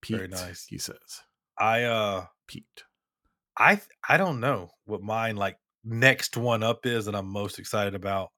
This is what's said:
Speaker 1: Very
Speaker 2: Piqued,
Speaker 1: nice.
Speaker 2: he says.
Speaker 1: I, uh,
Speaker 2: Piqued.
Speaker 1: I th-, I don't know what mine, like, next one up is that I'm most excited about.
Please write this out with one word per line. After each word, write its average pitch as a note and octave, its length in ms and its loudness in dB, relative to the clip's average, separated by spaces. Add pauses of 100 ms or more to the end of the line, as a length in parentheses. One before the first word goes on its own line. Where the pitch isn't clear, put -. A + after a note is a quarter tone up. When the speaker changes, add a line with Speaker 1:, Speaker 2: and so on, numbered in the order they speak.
Speaker 1:
Very G#2+ 220 -4
Speaker 2:
Piqued, F#2 120 -6
Speaker 1:
nice. F2+ 240 -12
Speaker 2:
he - 120 -12
says. - 440 -12 (380)
Speaker 1:
I, A2+ 240 2
uh, G#2 420 0 (220)
Speaker 2:
Piqued. - 380 -20 (720)
Speaker 1:
I D#3+ 180 8
th-, G3+ 120 -10 (200)
I C#3+ 100 6
don't F3 220 2
know A2+ 300 -2 (160)
what G#2+ 160 -6
mine, A2 340 -2
like, G2 220 -2 (260)
next A#2+ 540 4
one A#2 260 2
up A#2 220 0
is A#2 200 0
that G#2 100 -4
I'm G2 120 -4
most G2+ 320 -6
excited G2+ 360 -2
about. G2 420 -4